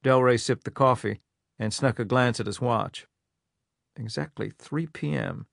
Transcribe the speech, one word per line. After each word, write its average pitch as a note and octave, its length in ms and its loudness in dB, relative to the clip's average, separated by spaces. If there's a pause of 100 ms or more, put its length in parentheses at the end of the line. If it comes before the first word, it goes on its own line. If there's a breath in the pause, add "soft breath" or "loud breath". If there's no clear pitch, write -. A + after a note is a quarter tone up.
Del C3 200 6
Rey B2 160 6
sipped - 260 -2
the - 60 -6
coffee A#2+ 500 0 (380)
and A2 140 -4
snuck B2+ 260 0
a A#2+ 80 -4
glance B2 340 2
at G2+ 60 -4
his G2+ 140 -6
watch. A#2 460 -2 (920)
Exactly A2+ 600 -8
three D#3+ 280 -6
P D3 260 -6
M. - 400 -6